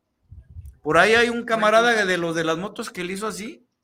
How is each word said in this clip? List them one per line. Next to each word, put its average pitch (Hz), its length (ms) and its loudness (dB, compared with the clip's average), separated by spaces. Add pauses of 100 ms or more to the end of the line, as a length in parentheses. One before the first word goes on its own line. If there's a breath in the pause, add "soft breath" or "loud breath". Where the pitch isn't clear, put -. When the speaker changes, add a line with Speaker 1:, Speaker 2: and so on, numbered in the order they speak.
(840)
Speaker 1:
Por 156 160 2
ahí 202 140 6
hay 240 160 4
un 233 160 -4
camarada 226 480 2
Speaker 2:
Bueno. 214 140 0
Speaker 1:
de 180 120 0
los 170 160 -2
de 165 100 -2
las 160 140 -2
motos - 320 -10
que 180 140 -8
le 180 80 -6
hizo 202 160 -8
así, 208 360 -12 (200)